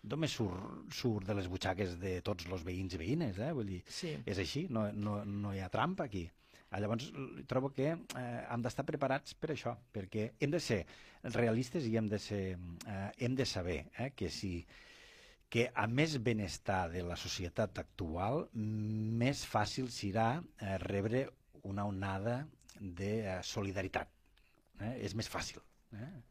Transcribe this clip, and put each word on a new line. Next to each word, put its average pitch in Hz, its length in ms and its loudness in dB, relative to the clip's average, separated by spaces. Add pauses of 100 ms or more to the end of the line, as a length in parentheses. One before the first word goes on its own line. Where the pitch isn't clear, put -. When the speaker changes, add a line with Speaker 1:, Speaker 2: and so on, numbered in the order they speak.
Speaker 1:
només 143 280 0
surt, 98 600 -2
surt 104 340 2
de 104 80 0
les 98 140 2
butxaques 92 500 0
de 90 240 0
tots 104 240 -2
els 90 180 -2
veïns 90 300 -2
i 95 40 -4
veïnes, 104 420 0
eh? 135 140 0
Vull 120 120 0
dir, 92 220 -4
Speaker 2:
Sí. 156 380 -4
Speaker 1:
és 98 120 0
així, 135 320 0
no, 107 220 2
no, 104 320 0
no 101 300 -2
hi 98 80 -2
ha 92 80 -4
trampa 165 340 2
aquí. 98 260 -4 (420)
Ah, 92 100 -2
llavors, 110 320 0
l-, 135 320 -8
trobo 127 260 2
que, 135 220 2
eh, 123 560 -6
hem 131 120 0
d'estar 123 240 -2
preparats 143 480 0
per 160 180 -4
això, 123 260 -2 (160)
perquè 107 460 -2
hem 143 120 4
de 170 80 4
ser 110 260 2 (380)
realistes 120 600 4
i 110 100 2
hem 110 140 4
de 104 100 2
ser, 95 380 0 (280)
eh, 98 320 -2
hem 127 180 2
de 127 100 4
saber, 87 400 0 (120)
eh, 131 160 -2
que 90 160 -2
si, 87 360 -4 (840)
que 117 240 4
a 104 140 2
més 143 340 4
benestar 101 680 2
de 87 140 -2
la 87 120 -2
societat 92 640 -2
actual, 98 760 -2
més 110 920 2
fàcil 117 440 2
serà, 113 540 2 (160)
eh, 98 200 0
rebre 101 500 2 (340)
una 98 220 -2
onada 101 600 0 (320)
de, 98 420 0
eh, 92 220 0
solidaritat. 98 680 0 (680)
Eh? 117 260 -2
És 101 100 -2
més 110 140 -2
fàcil. - 320 -4 (320)
Eh? 113 160 -8 (220)